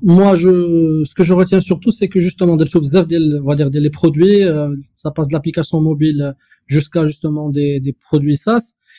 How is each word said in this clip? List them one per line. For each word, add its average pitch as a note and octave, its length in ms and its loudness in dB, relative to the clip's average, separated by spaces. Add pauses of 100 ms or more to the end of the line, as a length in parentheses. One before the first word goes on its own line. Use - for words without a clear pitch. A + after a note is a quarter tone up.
moi, F#3+ 320 6
je, E3 680 2
ce - 100 -10
que - 80 0
je E3+ 100 2
retiens F#3 280 2
surtout, F#3 300 -2
c'est G3+ 180 -2
que F#3+ 120 -2
justement, F3 360 0
درتو D#3 240 0
بزاف D#3+ 260 2
ديال، D#3 360 -2
on C3+ 40 -10
va C#3+ 80 0
dire, C#3+ 160 0
ديال D3 120 -2
les D3 80 0
produits, F3 520 2
euh, D3 340 -2 (200)
ça - 140 -8
passe D3 180 -4
de C#3 40 -6
l'application D#3+ 480 -4
mobile D3 540 -2 (320)
jusqu'à D3+ 400 -2
justement D3+ 420 -6
des, C#3+ 320 -2
des C3+ 120 -6
produits D3 440 -2
SaaS. A#3 380 -2 (240)